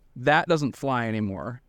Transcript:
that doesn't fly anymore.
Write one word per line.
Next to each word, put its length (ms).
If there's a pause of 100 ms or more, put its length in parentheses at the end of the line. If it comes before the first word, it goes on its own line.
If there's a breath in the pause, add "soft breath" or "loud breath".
(160)
that 320
doesn't 280
fly 320
anymore. 600